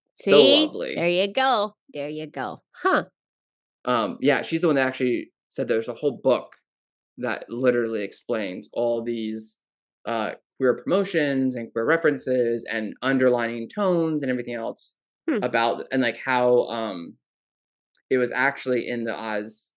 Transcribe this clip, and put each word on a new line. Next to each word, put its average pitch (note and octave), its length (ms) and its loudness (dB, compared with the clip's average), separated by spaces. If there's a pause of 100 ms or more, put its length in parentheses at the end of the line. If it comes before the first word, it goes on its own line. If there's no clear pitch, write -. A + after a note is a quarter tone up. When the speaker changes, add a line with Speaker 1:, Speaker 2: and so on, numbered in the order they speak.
(160)
Speaker 1:
See? C4+ 500 8
Speaker 2:
lovely. D#2 300 -6
Speaker 1:
There E3+ 120 0
you F#3+ 240 0
go. A#3+ 440 0 (180)
There D3 160 -8
you D#3 160 -8
go. A#2+ 360 -8 (120)
Huh. F4+ 320 0 (760)
Speaker 2:
Um, A2+ 360 0
yeah, C3 220 2
she's D#3+ 200 -4
the F3 40 2
one D3 100 2
that C3 100 2
actually B2+ 460 -2 (160)
said B2 200 -6
there's A2+ 200 0
a A#2 60 -8
whole C3+ 280 -4
book A#2+ 340 0 (640)
that A#2+ 300 -6
literally A#2+ 540 0
explains G#2 680 -6
all A#2+ 300 0
these, A2 560 -6 (480)
uh, A2 260 -4 (260)
queer B2+ 240 2
promotions C#3+ 760 0
and A2+ 160 -10
queer A#2 120 -2
references B2+ 840 0
and A2 320 -4
underlining B2 680 2
tones E3 540 0
and C3 80 -2
everything A#2+ 240 -4
else A2+ 400 -10 (340)
Speaker 1:
Hmm. B3+ 140 0
Speaker 2:
about, A#2+ 500 0
and, C3 100 2
like, A#2 160 -2
how, B2 500 4
um, G#2 480 -8 (920)
it C3 80 2
was B2 140 0
actually B2+ 560 0
in A#2 160 -4
the A2 100 -4
Oz G#2+ 640 -8